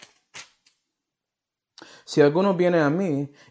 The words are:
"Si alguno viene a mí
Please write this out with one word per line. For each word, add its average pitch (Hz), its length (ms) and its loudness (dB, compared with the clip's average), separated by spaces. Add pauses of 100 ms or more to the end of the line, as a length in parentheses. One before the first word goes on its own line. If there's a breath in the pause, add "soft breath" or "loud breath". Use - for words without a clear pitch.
(2000 loud breath)
"Si - 160 0
alguno 175 340 2
viene 175 260 0
a 147 100 0
mí 147 420 -4 (180 soft breath)